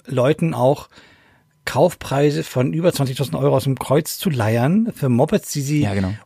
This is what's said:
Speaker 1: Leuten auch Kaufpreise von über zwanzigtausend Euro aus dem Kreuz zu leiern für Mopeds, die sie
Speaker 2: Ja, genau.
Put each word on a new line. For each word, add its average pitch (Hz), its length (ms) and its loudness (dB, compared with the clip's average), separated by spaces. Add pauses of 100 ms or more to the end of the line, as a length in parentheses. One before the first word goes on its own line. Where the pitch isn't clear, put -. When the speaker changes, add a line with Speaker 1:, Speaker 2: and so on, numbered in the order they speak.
Speaker 1:
Leuten 151 460 0
auch 127 380 0 (760)
Kaufpreise 147 800 0
von 131 280 -2
über 165 220 0
zwanzigtausend 135 420 -2
Euro 139 180 2
aus 131 100 0
dem 135 140 0
Kreuz - 380 -2
zu - 140 -2
leiern 127 640 0
für 135 160 -2
Mopeds, 131 420 2
die 147 80 -6
sie 143 220 0
Speaker 2:
Ja, 104 100 0
genau. 98 220 -2 (120)